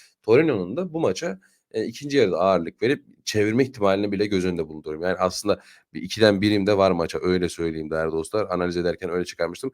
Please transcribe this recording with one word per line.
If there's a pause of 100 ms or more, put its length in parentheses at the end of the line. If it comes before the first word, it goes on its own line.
(240)
Torino'nun
da
bu
maça (340)
e,
ikinci
yarıda
ağırlık
verip (200)
çevirme
ihtimalini
bile
göz
önünde
bulunduruyorum.
Yani
aslında (320)
bir
ikiden
birim
de
var
maça,
öyle
söyleyeyim
değerli
dostlar.
Analiz
ederken
öyle
çıkarmıştım.